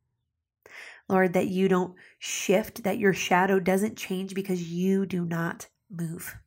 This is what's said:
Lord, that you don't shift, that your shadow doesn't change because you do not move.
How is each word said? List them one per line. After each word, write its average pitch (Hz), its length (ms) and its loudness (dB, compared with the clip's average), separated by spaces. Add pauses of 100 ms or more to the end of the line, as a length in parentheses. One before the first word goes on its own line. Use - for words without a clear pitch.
(1120)
Lord, 185 220 4
that 180 160 2
you 190 180 2
don't 185 300 2 (240)
shift, - 640 -2
that 196 140 -2
your 202 140 4
shadow 190 460 2
doesn't 190 400 0
change 196 340 -6
because 185 380 -4
you 190 360 2
do 175 180 -2
not 165 420 -6 (240)
move. 170 460 -10 (100)